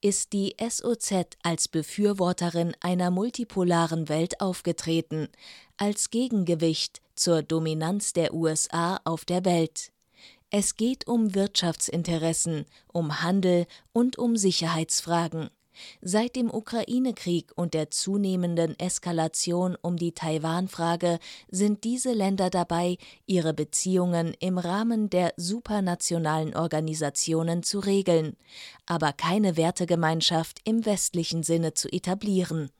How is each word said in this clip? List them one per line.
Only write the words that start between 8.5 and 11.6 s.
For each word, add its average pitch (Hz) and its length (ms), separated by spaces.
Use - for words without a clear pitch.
A 170 320
auf 165 220
der 180 180
Welt. 170 480
Es 202 260
geht 240 280
um 220 300
Wirtschaftsinteressen, 165 1300